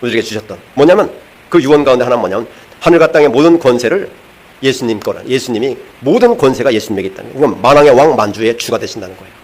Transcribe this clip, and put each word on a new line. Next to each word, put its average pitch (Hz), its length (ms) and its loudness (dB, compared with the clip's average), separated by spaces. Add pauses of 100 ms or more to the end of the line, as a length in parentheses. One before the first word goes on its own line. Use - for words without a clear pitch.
우리에게 117 200 -2
주셨던. 104 360 -10 (160)
뭐냐면 170 360 2 (380)
그 170 140 0
유언 147 200 2
가운데 127 220 2
하나는 120 160 0
뭐냐면 101 260 -4 (340)
하늘과 165 300 2
땅의 151 200 2
모든 160 280 4
권세를 123 520 -2 (520)
예수님 123 380 -2
거라. 95 260 -6
예수님이 123 500 -4 (240)
모든 226 380 2
권세가 131 340 0
예수님에게 101 360 -4
있다는 104 260 -16
거예요. 135 140 0
이건 113 120 -6
만왕의 143 300 6
왕 135 260 4
만주의 110 400 -2
주가 - 220 -6
되신다는 95 380 -12
거예요. 92 140 -20 (140)